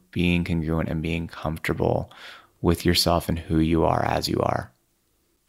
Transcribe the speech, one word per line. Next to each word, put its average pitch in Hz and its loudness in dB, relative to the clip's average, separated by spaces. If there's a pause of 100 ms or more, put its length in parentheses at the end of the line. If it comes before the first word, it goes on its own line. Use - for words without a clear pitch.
(100)
being 87 0
congruent 80 -2
and 78 -4
being 82 -4
comfortable 82 -2 (520)
with 85 2
yourself 85 2
and 85 -2
who 80 0
you 82 4
are 82 2
as 78 -2
you - -2
are. - -2 (800)